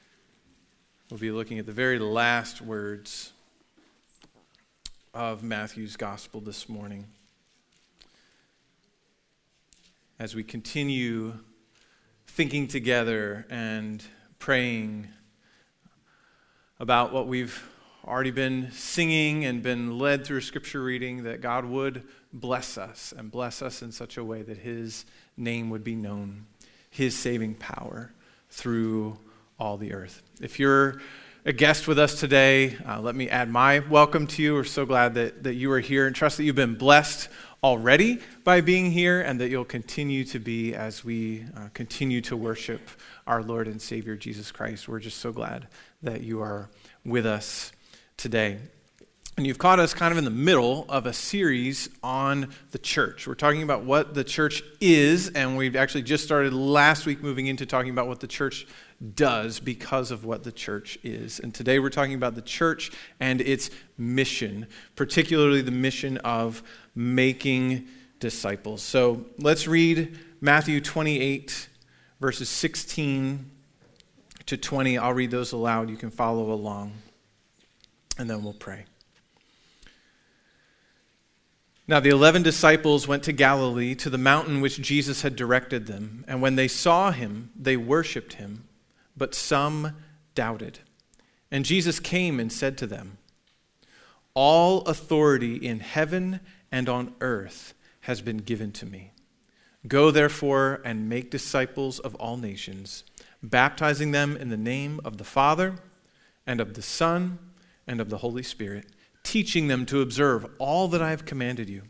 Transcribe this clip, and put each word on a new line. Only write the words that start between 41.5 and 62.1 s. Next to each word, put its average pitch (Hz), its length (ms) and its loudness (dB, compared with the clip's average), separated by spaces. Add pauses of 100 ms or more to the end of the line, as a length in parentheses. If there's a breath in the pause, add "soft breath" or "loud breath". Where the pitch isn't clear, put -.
uh, 104 200 -14
continue 123 460 -4
to 120 140 -6
worship 113 540 -6 (380 loud breath)
our 117 160 0
Lord 113 240 -4
and 107 120 -10
Savior 110 360 -8
Jesus 107 360 -12
Christ. 113 360 -10
We're 113 120 -8
just 107 200 -12
so 120 120 -8
glad 113 360 -8 (340 loud breath)
that 117 220 -8
you 113 180 -6
are 104 300 -8 (340 soft breath)
with 117 220 0
us - 440 -4 (460 soft breath)
today. 107 400 0 (800)
And 135 80 0
you've 135 140 -2
caught 185 200 8
us 165 140 4
kind 170 180 0
of 170 60 0
in 156 60 0
the 120 80 -2
middle 135 580 2
of 135 160 0
a 120 80 -4
series 139 760 -2 (140)
on 135 480 -2 (220 loud breath)
the - 80 -10
church. - 480 -2
We're 131 80 -6
talking 147 260 2
about 139 220 -2
what 139 320 2
the 139 80 -2
church 151 400 -2 (180)
is, 175 480 6
and 135 260 -2
we've 131 200 0
actually 135 260 2
just 135 220 0
started 139 300 2
last 143 520 6
week 143 160 -2
moving 135 240 -4
into 135 220 -4
talking 127 240 -2
about 123 160 -2
what 127 120 -8
the 135 80 -10
church - 380 -6 (500 loud breath)
does 117 440 2
because 127 500 -4
of 110 160 -8
what 113 180 -6
the 120 80 -10
church - 520 -10
is. 113 360 -10
And 117 140 -10
today 127 240 2
we're 135 140 2
talking 135 240 -2